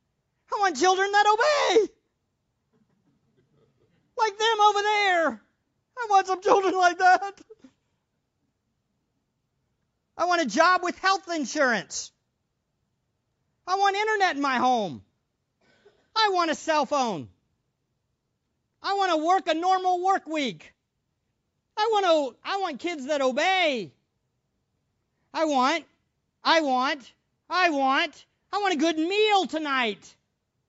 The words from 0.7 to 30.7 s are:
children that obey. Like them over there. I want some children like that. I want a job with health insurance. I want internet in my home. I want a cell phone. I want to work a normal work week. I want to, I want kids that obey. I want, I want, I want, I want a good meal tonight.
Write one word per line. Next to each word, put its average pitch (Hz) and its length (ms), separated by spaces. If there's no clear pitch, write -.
children 370 340
that 415 160
obey. 453 680
Like 427 220
them 440 220
over 415 220
there. 370 600
I 480 100
want 381 200
some 370 120
children 381 360
like 349 220
that. 370 420
I 330 100
want 349 160
a 294 40
job 339 380
with 349 140
health 381 300
insurance. 269 840
I 359 100
want 392 200
internet 403 400
in 277 60
my 269 140
home. 220 480
I 440 140
want 339 200
a 285 60
cell 302 300
phone. 220 440
I 370 120
want 381 180
to 320 60
work 339 280
a 330 80
normal 370 480
work 381 240
week. 277 480
I 440 160
want 403 140
to, 294 440
I 381 80
want 349 220
kids 311 260
that 294 140
obey. 277 720
I 311 120
want, 285 420
I 320 200
want, 262 500
I 349 220
want, 285 560
I 381 60
want 392 160
a 294 40
good 320 200
meal 392 480
tonight. 262 720